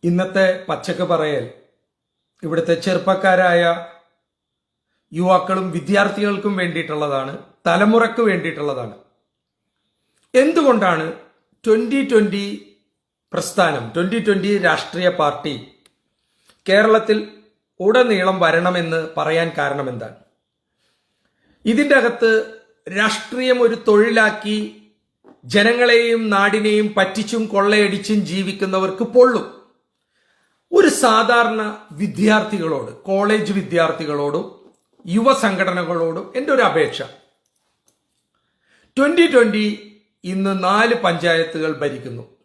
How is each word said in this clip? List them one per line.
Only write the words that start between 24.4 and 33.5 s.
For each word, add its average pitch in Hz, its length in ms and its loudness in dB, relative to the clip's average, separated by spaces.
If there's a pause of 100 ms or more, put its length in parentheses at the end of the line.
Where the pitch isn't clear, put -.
ജനങ്ങളെയും 233 760 2
നാടിനെയും 208 640 2
പറ്റിച്ചും 214 520 -2
കൊള്ളയടിച്ചും 208 800 2
ജീവിക്കുന്നവർക്ക് 190 840 -4
പൊള്ളും. 247 340 4 (1300)
ഒരു 349 180 6 (120)
സാധാരണ 226 600 2 (300)
വിദ്യാർത്ഥികളോട്, 180 960 -2 (160)
കോളേജ് 202 460 0